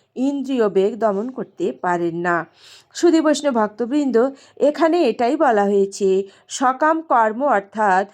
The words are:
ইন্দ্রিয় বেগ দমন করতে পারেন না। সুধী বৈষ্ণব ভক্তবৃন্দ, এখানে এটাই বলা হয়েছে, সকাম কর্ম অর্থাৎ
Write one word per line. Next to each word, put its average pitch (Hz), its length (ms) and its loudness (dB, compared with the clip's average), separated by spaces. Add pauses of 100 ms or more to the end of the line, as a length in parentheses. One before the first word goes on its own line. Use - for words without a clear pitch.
(160)
ইন্দ্রিয় 262 520 -2
বেগ 196 280 2
দমন 214 340 -2
করতে - 360 -8 (160)
পারেন 175 340 -2
না। 175 200 -2 (580)
সুধী 320 260 4
বৈষ্ণব 285 340 0
ভক্তবৃন্দ, 233 640 -2 (440)
এখানে 294 440 2
এটাই 240 320 0
বলা 240 280 2
হয়েছে, 196 440 0 (400)
সকাম 269 520 0
কর্ম 233 420 0
অর্থাৎ 208 720 0